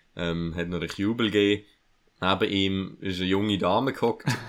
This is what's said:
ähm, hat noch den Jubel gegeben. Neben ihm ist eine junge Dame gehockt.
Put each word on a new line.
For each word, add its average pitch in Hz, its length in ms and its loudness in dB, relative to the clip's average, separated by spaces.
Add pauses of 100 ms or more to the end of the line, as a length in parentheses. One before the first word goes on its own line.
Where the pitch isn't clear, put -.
(160)
ähm, 85 400 -4
hat 87 120 -4
noch 87 120 -4
den 82 160 -4
Jubel 110 340 0
gegeben. 101 340 4 (560)
Neben 95 320 2
ihm 95 480 0
ist 95 180 -4
eine 92 100 0
junge 101 300 2
Dame 110 340 2
gehockt. - 340 -2 (220)